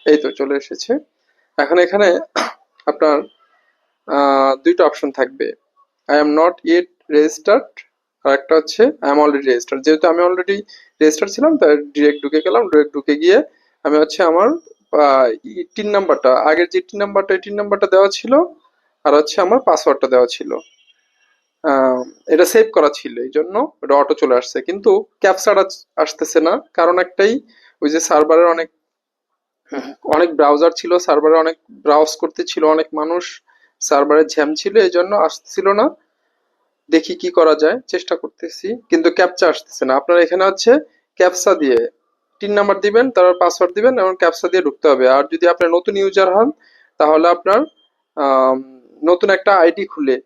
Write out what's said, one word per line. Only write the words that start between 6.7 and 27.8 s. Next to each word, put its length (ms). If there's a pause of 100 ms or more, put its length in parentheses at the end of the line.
registered", 540 (540)
আর 100
একটা 220
হচ্ছে, 280
"I 280
am 60
already 240
registered"। 400
যেহেতু 260
আমি 160
already 340 (440)
registered 300
ছিলাম, 260
তাই 200
ডিরেক্ট 460
ঢুকে 180
গেলাম। 280
ডিরেক্ট 240
ঢুকে 220
গিয়ে 280 (400)
আমি 140
হচ্ছে 260
আমার, 260 (500)
আহ, 320 (120)
ই 200 (120)
টিন 140
নাম্বারটা, 460
আগের 340
যে 120
টিন 180
নাম্বারটা, 340
এই 60
টিন 160
নাম্বারটা 320
দেওয়া 240
ছিল, 220 (680)
আর 100
হচ্ছে 280
আমার 180
পাসওয়ার্ডটা 480
দেওয়া 220
ছিল। 260 (1080)
আহ, 400 (240)
এটা 180
সেভ 280
করা 200
ছিল, 280
এই 120
জন্য 380 (120)
এটা 120
অটো 180
চলে 220
আসছে। 260
কিন্তু 440 (140)
ক্যাপচাটা 440 (320)
আসতেছে 460
না, 200 (120)
কারণ 260
একটাই, 400 (420)